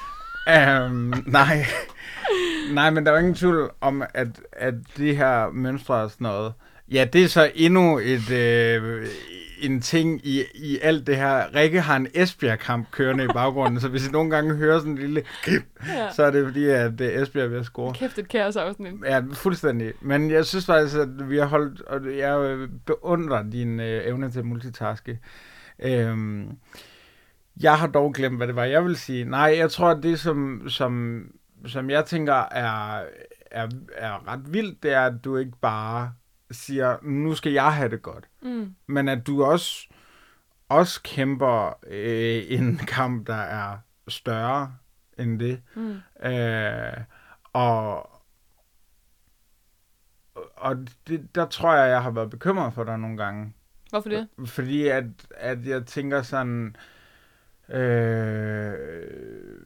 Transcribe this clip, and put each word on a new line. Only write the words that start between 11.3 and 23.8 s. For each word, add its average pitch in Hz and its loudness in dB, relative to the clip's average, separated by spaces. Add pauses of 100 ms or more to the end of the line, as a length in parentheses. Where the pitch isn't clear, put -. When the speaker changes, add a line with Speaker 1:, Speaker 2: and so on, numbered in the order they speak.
Speaker 1:
Rikke 160 4
har 147 2
en 131 0
Esbjerg-kamp 120 0
kørende 131 0
i 127 0
baggrunden, 127 2
så 131 -2
hvis 131 -2
I - -8
nogle 156 2
gange 156 2
hører 156 4
sådan 151 -2
en 139 -4
lille 147 -2 (200)
klip, - 2 (260)
Speaker 2:
Ja. 240 -2
Speaker 1:
så 151 2
er 143 6
det 139 4
fordi, 139 -2
at, 120 2
øh, 127 0 (160)
Esbjerg 135 -2
er 120 0
ved 120 -4
at 120 -6
score. 123 -6
Speaker 2:
Kæft, 254 -6
et 202 -8
kaosafsnit. 202 -2 (120)
Speaker 1:
Ja, 135 2 (100)
fuldstændig. 123 0
Men 147 2
jeg 156 4
synes 185 -4
faktisk, 151 4
at 135 -2
vi 143 0
har 147 4
holdt, 147 0
og 135 -6
jeg, 139 0
øh, 135 -2 (180)
beundrer 156 0
din, 117 -4